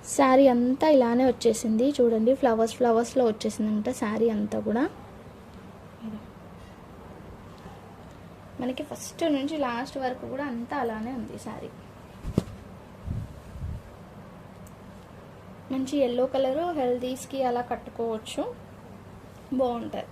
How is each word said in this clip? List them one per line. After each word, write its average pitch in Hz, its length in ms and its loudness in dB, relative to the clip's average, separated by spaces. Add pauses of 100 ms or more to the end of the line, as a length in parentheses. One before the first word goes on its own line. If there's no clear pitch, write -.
శారీ 269 400 8
అంతా 247 400 6
ఇలానే 247 380 8
వచ్చేసింది 233 640 4 (120)
చూడండి, 226 340 6
ఫ్లవర్స్, 226 380 4
ఫ్లవర్స్లో 233 520 4
వచ్చేసింది 214 460 0
అనమాట 214 180 0
శారీ 226 400 2
అంతా 214 300 0
కూడా. 220 300 0 (1120)
ఇదో. 214 140 -8 (2500)
మనకి 254 220 -4
ఫస్ట్ - 400 -8
నుంచి 302 340 0
లాస్ట్ 254 400 -4
వరకు 254 320 -4
కూడా 269 160 -4
అంతా 240 320 -6
అలానే 226 340 -2
ఉంది 226 260 -8
శారీ. - 320 -10 (4000)
మంచి 262 260 0
ఎల్లో 254 280 4
కలర్, 269 520 2
హెల్దీస్కి 254 680 0
అలా 247 180 2
కట్టుకోవచ్చు, 240 920 -4 (1000)
బాగుంటుంది. 247 580 0